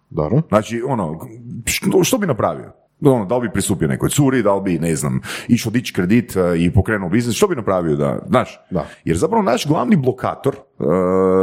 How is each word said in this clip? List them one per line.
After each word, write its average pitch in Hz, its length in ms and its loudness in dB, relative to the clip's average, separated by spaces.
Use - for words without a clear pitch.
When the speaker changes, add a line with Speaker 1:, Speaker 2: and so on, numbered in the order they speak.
Speaker 1:
Dobro. 80 380 0
Speaker 2:
Znači, 110 360 0
ono, 95 360 -4
što, - 380 0
što - 140 0
bi 202 100 -2
napravio? 98 440 -2
Ono, 127 240 4
da 117 120 0
li 127 40 -2
bi 107 120 -4
pristupio 87 340 0
nekoj 65 220 0
curi, 131 340 2
da 101 120 4
li 98 80 0
bi, 87 160 0
ne 82 160 0
znam, 69 240 -2
išao 113 240 2
dići 120 220 -4
kredit, 101 420 0
e, 95 40 0
i 85 140 2
pokrenuo 98 380 0
biznis, 117 260 0
što 208 120 2
bi 175 80 -2
napravio 92 400 0
da, 69 320 0
znaš? - 320 0
Speaker 1:
Da. 80 140 -4
Speaker 2:
Jer - 120 0
zapravo 196 260 0
naš 196 240 -2
glavni 214 280 2
blokator, 127 600 0
e, - 280 -12